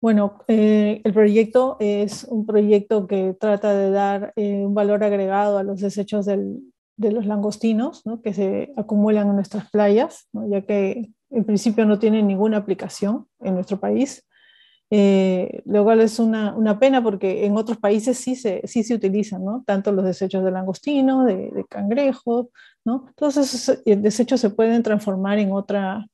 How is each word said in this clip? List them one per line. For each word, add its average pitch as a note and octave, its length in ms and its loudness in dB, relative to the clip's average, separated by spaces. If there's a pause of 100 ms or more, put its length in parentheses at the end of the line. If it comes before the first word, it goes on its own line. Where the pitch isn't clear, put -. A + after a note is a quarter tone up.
Bueno, G#3 460 0
eh, G#3+ 560 2
el G#3+ 100 0
proyecto A3 680 4
es G#3 440 -2
un A3 240 -4
proyecto G#3 580 2
que F#3+ 340 -2
trata G#3 360 0
de G3 160 0
dar, G3 440 -2
eh, G3+ 300 -2
un G3+ 80 -2
valor G3+ 300 2
agregado G3+ 560 0
a G3 40 -4
los G3 160 -6
desechos G3+ 460 -4
del, G3 320 -4 (400)
de G#3 140 0
los G#3+ 160 -2
langostinos, G#3+ 800 -2
¿no? A3+ 180 -10
que G#3 100 -6
se G3 420 -4
acumulan G#3 520 2
en G3+ 80 2
nuestras G3+ 340 -4
playas, G#3 640 2
¿no? G#3+ 160 -8
ya G3 160 -2
que G3+ 460 -2 (180)
en A#3+ 160 0
principio A3 400 2
no G#3 140 4
tienen G#3+ 260 2
ninguna G3+ 320 0
aplicación G3+ 680 -4 (140)
en F#3+ 120 -4
nuestro F#3 260 -4
país, G#3+ 480 -4 (640)
eh, F#3+ 760 2
lo G#3 180 2
cual A3+ 180 6
es A3 160 2
una, A3 380 0
una G#3+ 240 0
pena C4 240 4
porque G3+ 420 -2
en G#3 100 2
otros A3 220 -2
países A3 400 0
sí B3+ 180 -4
se, A3+ 300 -4
sí A3+ 180 -2
se A3+ 120 -2
utilizan, G3 500 -2
¿no? A3+ 200 -6
Tanto G3+ 280 0
los F#3+ 100 0
desechos F#3+ 400 -2
de F#3+ 80 0
langostino, C4 720 0
de, G3 280 0
de F#3+ 180 -6
cangrejo, A#3+ 800 -2 (340)
¿no? B3+ 220 -4 (100)
Todos C#4+ 220 -2
esos, C4 480 -2
eh, G#3+ 100 4
desechos G#3+ 460 0
se A3 80 2
pueden A3+ 340 2
transformar G#3 560 -2
en G3 140 0
otra G3+ 600 -4